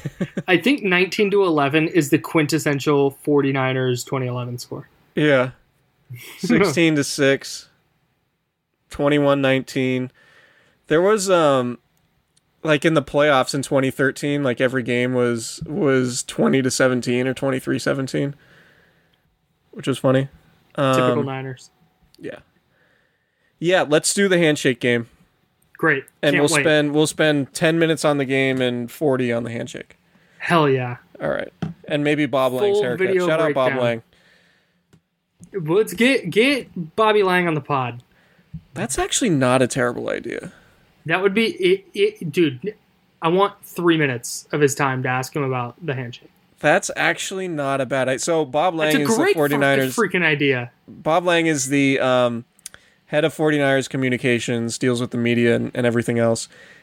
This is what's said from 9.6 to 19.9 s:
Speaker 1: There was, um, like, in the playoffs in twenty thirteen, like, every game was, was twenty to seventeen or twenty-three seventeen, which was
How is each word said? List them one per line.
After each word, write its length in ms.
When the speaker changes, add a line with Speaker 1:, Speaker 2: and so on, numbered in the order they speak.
Speaker 1:
There 140
was, 260
um, 500
like, 220
in 100
the 80
playoffs 520
in 80
twenty 280
thirteen, 540
like, 160
every 240
game 300
was, 520
was 560
twenty 400
to 80
seventeen 560
or 80
twenty-three 460
seventeen, 540
which 160
was 100